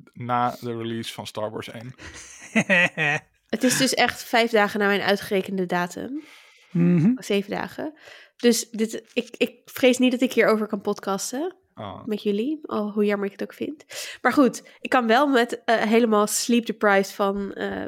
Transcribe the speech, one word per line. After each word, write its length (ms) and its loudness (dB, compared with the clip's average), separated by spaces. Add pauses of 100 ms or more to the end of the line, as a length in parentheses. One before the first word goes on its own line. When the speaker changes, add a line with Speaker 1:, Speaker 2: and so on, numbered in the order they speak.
(120)
Speaker 1:
na 480 -2
de 160 -6
release 360 -6
van 140 -12
Star 240 -8
Wars 200 -10
één. 240 -14 (580)
Speaker 2:
<laughs> 680 2 (260)
Speaker 3:
Het 160 -2
is 140 2
dus 160 2
echt 280 0
vijf 280 0
dagen 300 2
na 60 2
mijn 140 2
uitgerekende 640 -2
datum. 560 -6 (480)
Speaker 2:
Mhm. 420 4 (100)
Speaker 3:
Zeven 280 -2
dagen. 480 -8 (380)
Dus 340 2
dit, 320 -6 (100)
ik, 240 -6
ik 280 -4
vrees 340 2
niet 120 4
dat 100 0
ik 120 2
hierover 340 2
kan 140 -6
podcasten 760 -6 (180)
Speaker 1:
Oh. 320 -12
Speaker 3:
met 160 -6
jullie, 400 -2
al 280 -6
hoe 140 0
jammer 220 0
ik 60 -8
het 100 -10
ook 120 -10
vind. 300 -10 (380)
Maar 100 2
goed, 300 4 (180)
ik 100 -10
kan 160 2
wel 200 4
met, 380 2
eh, 180 2
helemaal 440 4
sleep 400 0
deprived 460 2
van, 400 -2
eh, 360 -8